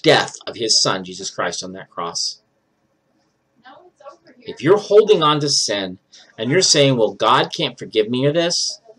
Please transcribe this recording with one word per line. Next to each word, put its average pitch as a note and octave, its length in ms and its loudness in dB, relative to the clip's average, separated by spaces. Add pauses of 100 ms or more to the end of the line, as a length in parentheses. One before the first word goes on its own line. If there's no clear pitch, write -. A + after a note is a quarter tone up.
death B2+ 340 2 (100)
of - 100 -10
his A2 260 0
son, F#2+ 220 -2
Jesus F#2 260 -12
Christ, F2+ 320 -6
on F#2 100 -14
that F#2 180 -16
cross? - 500 -10 (2000)
If - 200 -14
you're F3 180 4
holding G3+ 440 4
on D3+ 180 2
to D3 80 -2
sin G2 500 -2 (380)
and A#2 140 -4
you're F3+ 120 2
saying, C#3 340 4
"Well, G#2+ 160 2
God B2 420 2
can't C3+ 240 -6
forgive G#2+ 320 -2
me B2+ 160 0
of D3 80 2
this E3+ 460 -2 (180)